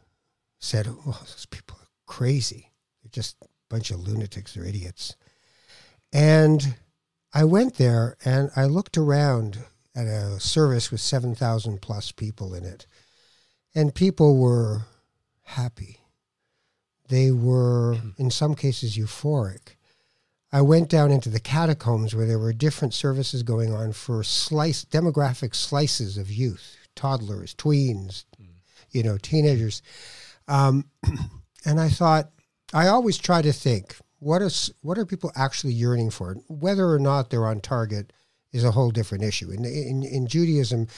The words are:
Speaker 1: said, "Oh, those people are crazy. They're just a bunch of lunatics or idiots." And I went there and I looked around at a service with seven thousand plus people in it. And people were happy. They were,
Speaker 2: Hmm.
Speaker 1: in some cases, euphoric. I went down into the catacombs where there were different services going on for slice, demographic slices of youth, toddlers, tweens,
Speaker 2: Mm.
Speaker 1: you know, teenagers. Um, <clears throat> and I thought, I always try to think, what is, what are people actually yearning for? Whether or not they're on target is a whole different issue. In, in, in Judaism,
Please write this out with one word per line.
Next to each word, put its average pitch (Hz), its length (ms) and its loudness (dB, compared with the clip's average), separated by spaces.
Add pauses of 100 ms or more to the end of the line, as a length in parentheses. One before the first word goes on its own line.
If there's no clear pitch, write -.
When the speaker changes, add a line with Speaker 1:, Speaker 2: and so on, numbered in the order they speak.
(600)
Speaker 1:
said, 107 280 -4
"Oh, 123 340 -10
those - 260 -20
people - 340 -20
are - 60 -20 (180)
crazy. - 640 -2 (320)
They're 110 80 -20
just - 320 -10
a - 40 -20 (220)
bunch 110 220 -6
of 92 160 -8
lunatics 101 500 -8
or 87 60 -12
idiots." 92 520 -10 (960)
And 151 640 6 (580)
I 151 100 4
went 202 320 4
there 117 480 2
and 135 320 0
I 135 100 2
looked 160 320 0
around 139 640 2 (340)
at 120 140 -4
a 101 320 -4
service 135 500 2
with 113 120 -6
seven 123 340 -2
thousand 110 460 -2
plus 101 300 -8
people 104 440 -10
in 87 80 -12
it. - 240 -16 (880)
And 151 180 2
people 165 440 6
were 117 460 2 (600)
happy. - 560 -10 (1120)
They 131 220 4
were, 123 640 2
Speaker 2:
Hmm. 113 220 -6
Speaker 1:
in 127 140 -2
some 151 220 0
cases, 120 440 -4
euphoric. 110 800 -4 (760)
I 139 100 4
went 156 280 6
down 147 220 4
into 123 180 2
the 110 120 -2
catacombs 123 720 0
where 113 100 0
there 113 140 0
were 113 140 -2
different 135 400 -2
services 135 500 -2
going 113 300 -2
on 110 180 -4
for 110 320 -4
slice, - 640 -2
demographic 143 680 0
slices 123 640 -2
of 98 140 -8
youth, 113 460 -6 (180)
toddlers, 107 600 -6
tweens, 123 680 0 (180)
Speaker 2:
Mm. 101 60 -20 (440)
Speaker 1:
you 120 120 0
know, 107 140 0
teenagers. 131 640 0 (680)
Um, 139 380 2 (180)
<clears throat> - 640 -8
and 151 160 2
I 160 80 2
thought, 156 420 2 (420)
I 165 140 4
always 220 300 2
try 175 240 2
to 151 100 2
think, 117 460 -2 (220)
what 156 220 0
is, - 300 -4 (100)
what 170 160 -6
are 226 80 -2
people 170 300 -8
actually 135 380 -2
yearning 117 380 0
for? 92 240 -8 (120)
Whether 180 420 0
or 151 100 4
not 139 300 0
they're 113 180 0
on 110 120 -2
target 107 540 -4 (400)
is 120 100 0
a 120 80 4
whole 120 200 2
different 104 340 -4
issue. 98 260 -4
In, 104 140 -6
in, 135 380 -6
in 131 240 -4
Judaism, 131 600 2 (100)